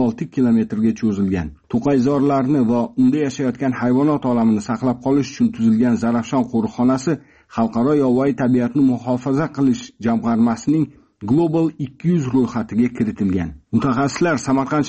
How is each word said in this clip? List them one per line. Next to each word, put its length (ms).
olti 180
kilometrga 640
cho'zilgan. 480
To'qayzorlarni 920
va 100
unda 240
yashayotgan 560
hayvonot 500
olamini 380
saqlab 360
qolish 260
uchun 240
tuzilgan 480
Zarafshon 480
qo'riqxonasi 640
Xalqaro 380
yovvoyi 380
tabiatni 400
muhofaza 540
qilish 280
jamg'armasining 800
Global 380
ikki 260
yuz 220
ro'yxatiga 540
kiritilgan. 520
Mutaxassislar 640
Samarqand 420